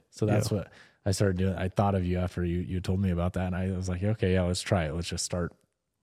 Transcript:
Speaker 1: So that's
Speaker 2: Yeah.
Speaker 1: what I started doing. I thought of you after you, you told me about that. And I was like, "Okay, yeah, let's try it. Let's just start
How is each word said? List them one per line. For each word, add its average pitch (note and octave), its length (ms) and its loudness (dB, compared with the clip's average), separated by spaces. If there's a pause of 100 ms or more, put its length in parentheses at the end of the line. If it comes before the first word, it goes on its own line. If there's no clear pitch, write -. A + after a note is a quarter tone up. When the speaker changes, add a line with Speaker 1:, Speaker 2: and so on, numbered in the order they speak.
(100)
Speaker 1:
So - 140 -4
that's A2 280 2
Speaker 2:
Yeah. G#2 60 2
Speaker 1:
what - 140 -8 (320)
I G2 80 2
started F#2+ 240 2
doing. F#2 180 2
I F2+ 140 -2
thought G2+ 260 2
of F#2 100 2
you F2+ 140 0
after F2+ 260 -2
you, F2 160 0
you F2+ 200 -4
told F#2+ 200 -2
me F#2+ 100 2
about F2 240 0
that. F2+ 120 -2
And F2+ 80 -4
I F#2 160 -2
was F#2 180 -4
like, F2+ 140 -4
"Okay, G2+ 300 2
yeah, F#2 100 4
let's F2+ 180 0
try F2 260 2
it. D2 80 -4
Let's E2 140 -6
just - 160 -6
start F2+ 280 -4 (500)